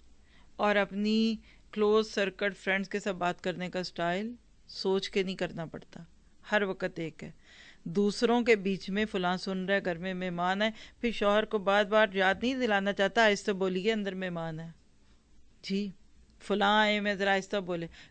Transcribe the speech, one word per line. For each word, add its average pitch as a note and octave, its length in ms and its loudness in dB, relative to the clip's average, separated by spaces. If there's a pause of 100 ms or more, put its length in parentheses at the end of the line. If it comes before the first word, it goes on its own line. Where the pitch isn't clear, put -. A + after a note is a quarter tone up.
(580)
और G#3 180 2
अपनी G#3+ 640 2 (340)
क्लोज G#3+ 340 4
सर्कल G3+ 460 -2
फ्रेंड्स F#3+ 360 -2
के G3+ 120 -4
साथ G3 140 -4
बात F3 260 -2
करने F3+ 280 -4
का F#3 140 -4
स्टाइल F#3 540 -4 (320)
सोच F#3+ 380 0
के G3 180 -2
नहीं F#3 120 -4
करना E3+ 300 -6
पड़ता, - 400 -16 (380)
हर G#3 200 2
वक्त F#3 340 -4
एक D#3+ 240 -8
है। D#3 120 -14 (540)
दूसरों G#3 560 2
के A#3 140 6
बीच F#3+ 320 -4
में G3+ 160 0
फलां F#3 320 -2
सुन F#3 280 -4
रहा G3 80 2
है, G3 60 2
घर F3 180 -4
में F#3 160 -6
मेहमान F3+ 480 -2
है, A3 100 0 (280)
फिर A#3 120 -2
शौहर G#3 320 2
को G#3+ 140 -2
बार G3 260 4
बार G#3 320 2
याद F#3+ 260 2
नहीं B3+ 140 0
दिलाना G3+ 360 0
चाहता, G3 300 2
"आहिस्ता G#3 300 4
बोलिए, F#3 380 0
अंदर G3+ 240 -2
मेहमान E3+ 460 -6
है।" E3 140 -14 (880)
जी, G3 280 -4 (480)
फलां G3+ 400 2
आए, G#3 200 4
मैं G3+ 180 0
ज़रा G3 140 2
आहिस्ता G3 280 0
बोले। F3 280 -6 (220)